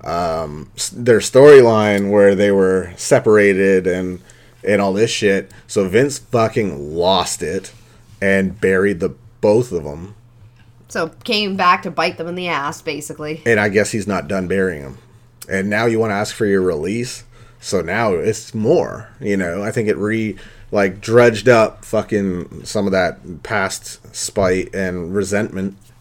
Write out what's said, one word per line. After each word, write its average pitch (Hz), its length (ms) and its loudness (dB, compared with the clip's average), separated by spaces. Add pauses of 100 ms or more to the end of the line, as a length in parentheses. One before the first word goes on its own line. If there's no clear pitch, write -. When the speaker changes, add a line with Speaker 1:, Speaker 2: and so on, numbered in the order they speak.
Speaker 1:
um, 80 720 -6
s-, - 180 -8
their 117 240 4
storyline 110 920 6
where 101 240 6
they 101 160 2
were 95 440 0
separated 98 920 2
and, 90 340 -4 (420)
and 101 180 2
all 98 120 0
this 104 180 0
shit. 98 400 0 (160)
So 95 220 0
Vince 131 280 0
fucking 92 760 -4
lost 87 480 0
it 92 300 -6 (480)
and 98 400 0
buried 95 400 0
the 87 140 -6 (260)
both 110 320 2
of 80 120 -6
'em. 82 300 -14 (800)
Speaker 2:
So 170 160 -6 (140)
came 208 340 -4
back 185 260 2
to 180 80 -8
bite 170 260 -4
them 165 100 -8
in 175 80 -10
the 180 120 -8
ass, 151 340 -6
basically. 151 640 -10
Speaker 1:
And 113 140 2
I 104 100 0
guess 101 220 0
he's 101 160 -6
not 90 200 -4
done 95 200 -4
burying 92 360 -4
him. 65 140 -16 (520)
And 95 200 -4
now 107 180 -2
you 113 120 0
wanna 110 140 -2
ask 104 220 -6
for 113 100 -2
your 98 160 2
release? 92 600 -4 (360)
So - 220 -4
now 101 320 -2
it's 90 400 -4
more, 110 560 -2 (100)
you 101 180 -4
know, 92 260 -4
I 107 80 -6
think 110 180 -2
it 80 80 0
re-, 107 380 -4 (360)
like, 101 300 -2
drudged 113 480 4
up 110 360 2
fucking 98 800 -4
some 101 200 -4
of 98 60 -2
that 87 520 -4
past - 720 -6
spite 92 600 -2
and 90 400 -6
resentment. 98 600 -4 (240)